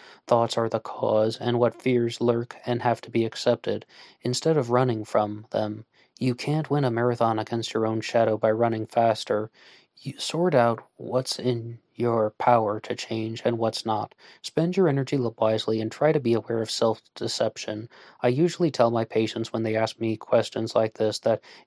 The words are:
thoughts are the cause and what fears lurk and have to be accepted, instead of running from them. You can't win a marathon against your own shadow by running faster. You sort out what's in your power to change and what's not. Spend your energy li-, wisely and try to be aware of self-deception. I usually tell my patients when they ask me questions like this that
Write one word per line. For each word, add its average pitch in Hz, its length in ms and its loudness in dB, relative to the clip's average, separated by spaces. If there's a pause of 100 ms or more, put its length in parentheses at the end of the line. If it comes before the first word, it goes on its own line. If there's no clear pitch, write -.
(260)
thoughts 117 320 2
are 113 100 0
the 110 120 -2
cause 110 560 0
and 117 240 -2
what 117 200 2
fears 120 400 0
lurk 120 360 0 (100)
and 120 160 -2
have 120 200 0
to - 80 -18
be 113 140 0
accepted, 110 640 -2 (360)
instead 143 340 0
of 120 140 0
running 123 340 2
from 104 460 -2
them. 107 340 -4 (340)
You 127 160 0
can't 151 340 -4
win 143 160 0
a 127 60 2
marathon 117 480 0
against 110 340 -4
your 113 140 0
own 113 140 -2
shadow 113 360 2
by 110 140 2
running 110 360 0
faster. 110 640 0 (520)
You - 160 -12
sort 170 360 -2
out 117 280 4 (140)
what's - 420 -4
in 117 400 -4 (160)
your 117 440 0
power 110 420 2
to - 140 -6
change 110 500 -6
and 117 140 0
what's 113 280 -2
not. 107 280 -4 (280)
Spend 175 340 -2
your 185 120 4
energy 139 280 0
li-, 120 220 0
wisely 110 420 0
and 110 120 -4
try 151 200 2
to 156 80 2
be 117 140 2
aware 113 260 -2
of 110 100 -4
self-deception. - 1160 -4 (340)
I 127 60 2
usually 160 420 2
tell 117 200 4
my 113 140 0
patients 110 480 -2
when 113 100 -2
they 110 140 0
ask 110 220 0
me 113 180 -2
questions 110 580 0
like 113 200 2
this 107 260 0
that 113 220 0 (240)